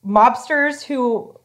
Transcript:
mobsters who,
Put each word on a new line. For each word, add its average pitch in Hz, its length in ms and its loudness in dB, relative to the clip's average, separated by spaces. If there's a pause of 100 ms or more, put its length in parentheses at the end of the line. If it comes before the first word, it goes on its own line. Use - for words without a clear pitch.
mobsters 269 760 0
who, 247 640 -4